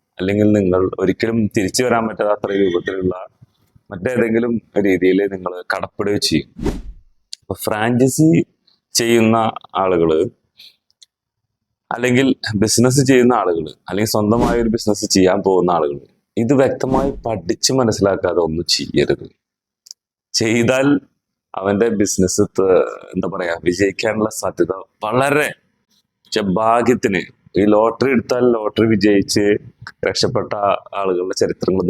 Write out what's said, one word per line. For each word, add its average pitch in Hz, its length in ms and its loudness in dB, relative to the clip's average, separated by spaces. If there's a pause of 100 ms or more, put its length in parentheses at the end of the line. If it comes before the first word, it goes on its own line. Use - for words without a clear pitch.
(200)
അല്ലെങ്കിൽ 101 280 0 (120)
നിങ്ങൾ 92 220 0 (200)
ഒരിക്കലും 110 380 -2 (160)
തിരിച്ചു 98 300 0
വരാൻ 117 240 0
പറ്റാത്ത 104 280 -2
അത്ര 101 140 -6 (120)
രൂപത്തിലുള്ള 92 520 -4 (760)
മറ്റേതെങ്കിലും 117 600 -2 (320)
രീതിയിൽ 92 340 2 (140)
നിങ്ങൾ 90 180 -8 (220)
കടപ്പെടുകയോ 101 540 -4
ചെയ്യും. 78 220 -2 (920)
അപ്പൊ - 140 -8 (100)
ഫ്രാഞ്ചൈസി 123 640 2 (720)
ചെയ്യുന്ന 117 380 4 (440)
ആളുകള് 82 380 2 (1800)
അല്ലെങ്കിൽ 123 320 2 (340)
ബിസിനസ് 127 480 4
ചെയ്യുന്ന 123 320 6
ആളുകള് 82 300 -2 (160)
അല്ലെങ്കിൽ 104 260 -4
സ്വന്തമായ 117 500 2
ഒരു 113 120 -2
ബിസിനസ് 104 400 -2
ചെയ്യാൻ 92 320 4
പോകുന്ന 90 300 2
ആളുകള് 71 280 -4 (380)
ഇത് 117 180 0
വ്യക്തമായി 131 500 0 (140)
പഠിച്ച് 107 540 -2
മനസ്സിലാക്കാതെ 98 680 0
ഒന്നും 82 200 -4 (100)
ചെയ്യരുത്. - 520 -2 (1120)
ചെയ്താൽ 120 480 2 (720)
അവന്റെ 101 280 2 (120)
ബിസിനസ് 98 440 0 (140)
ത-, 92 280 4 (280)
എന്താ 92 200 -4
പറയാ, 90 200 -4 (140)
വിജയിക്കാനുള്ള 101 640 -2 (100)
സാധ്യത 87 340 -4 (320)
വളരെ, 135 420 0 (760)
പക്ഷെ - 200 -4 (180)
ഭാഗ്യത്തിന് 113 600 2 (380)
ഈ 101 60 4 (100)
ലോട്ടറി 113 400 2
എടുത്താൽ 123 280 0 (140)
ലോട്ടറി 107 380 0
വിജയിച്ച് 101 500 2 (640)
രക്ഷപ്പെട്ട 98 460 -2 (480)
ആളുകളുടെ 92 400 -2
ചരിത്രങ്ങൾ 95 480 -2